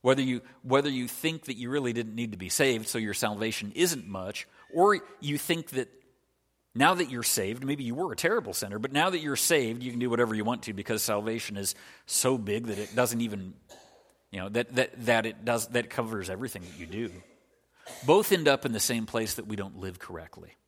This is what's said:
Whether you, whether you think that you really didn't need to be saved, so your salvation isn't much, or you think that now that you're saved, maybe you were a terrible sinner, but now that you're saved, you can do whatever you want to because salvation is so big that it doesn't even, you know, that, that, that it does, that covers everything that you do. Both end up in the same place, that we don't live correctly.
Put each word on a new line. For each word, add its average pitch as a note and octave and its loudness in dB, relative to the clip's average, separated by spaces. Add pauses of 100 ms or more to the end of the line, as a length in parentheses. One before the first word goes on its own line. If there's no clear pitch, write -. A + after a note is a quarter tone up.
Whether C3 6
you, B2+ 0 (220)
whether C#3 4
you B2 -2
think D#3+ -4
that B2+ -6
you A#2+ -8
really C3 0
didn't A2+ -4
need A#2 -4
to G2+ -8
be F#2 -8
saved, A#2+ 2
so - -4
your G#2+ -2
salvation G#2+ -2
isn't D#3 0
much, G2 -8 (260)
or F#3+ 6 (200)
you D3 -4
think E3 -2
that B2+ -2 (880)
now D#3+ 6
that F3 0
you're A#2+ -6
saved, A2+ 0
maybe C#3 -4
you A#2 -2
were E3 -4
a A2 -8
terrible E3 0
sinner, G#2 -4
but B2+ -4
now D#3 4
that F3 -2
you're C#3+ -2
saved, B2 2
you B2 -6
can A#2+ -4
do B2 2
whatever A#2 4
you G#2+ 0
want A#2+ -2
to G#2+ -8
because G2+ -2
salvation G#2+ -2
is G2 -4 (300)
so C3 2
big A2 -2
that G2+ -4
it G#2 -6
doesn't A#2+ 2
even, G2+ -4 (800)
you F#2 -8
know, F#2+ -6
that, B2 -2
that, B2+ 2 (160)
that A2+ 4
it A2 -6
does, A#2 0
that A#2 0
covers A2 -4
everything G2 -8
that F2 -16
you E2+ -12
do. G2 -6 (920)
Both F#3 8
end D#3+ 6
up C#3 4
in A#2+ 0
the G#2+ 0
same A2+ 0
place, A2+ 0
that G#2+ -10
we G#2+ -4
don't G2 -6
live F#2+ -8
correctly. - -14 (120)